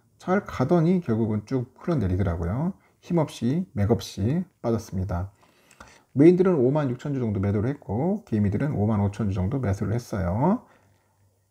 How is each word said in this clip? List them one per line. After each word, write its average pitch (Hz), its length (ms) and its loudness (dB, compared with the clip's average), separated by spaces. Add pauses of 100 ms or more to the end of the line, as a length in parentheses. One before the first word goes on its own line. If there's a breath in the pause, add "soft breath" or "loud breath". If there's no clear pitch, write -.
(180)
잘 196 280 -2
가더니 175 560 2
결국은 107 440 0
쭉 127 320 -4
흘러내리더라고요. 95 920 -2 (300 soft breath)
힘없이, 160 720 -2
맥없이 107 720 0 (160)
빠졌습니다. 95 720 -4 (800 soft breath)
메인들은 180 440 6
오만 139 340 2
육천 139 240 -6
주 135 60 -2
정도 104 200 -2
매도를 101 300 0
했고 147 560 -4
개미들은 104 480 0
오만 104 260 0
오천 101 300 -2
주 95 60 -2
정도 101 240 -2
매수를 101 340 -2
했어요. 120 720 -2 (880 soft breath)